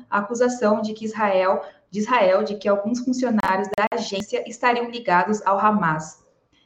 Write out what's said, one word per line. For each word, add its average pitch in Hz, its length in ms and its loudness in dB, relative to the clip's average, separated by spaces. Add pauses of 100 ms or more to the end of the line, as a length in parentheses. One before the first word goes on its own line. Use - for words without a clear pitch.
a 202 100 0
acusação 226 640 0
de 214 120 -4
que 220 100 -10
Israel, 202 580 0 (300)
de 190 80 -4
Israel 214 420 4
de 208 140 -4
que 208 140 -2
alguns 208 320 0
funcionários 208 760 0
da 208 160 0
agência 220 580 -4
estariam 240 400 0
ligados 214 560 0
ao 196 140 2
Hamas. 175 680 0 (360)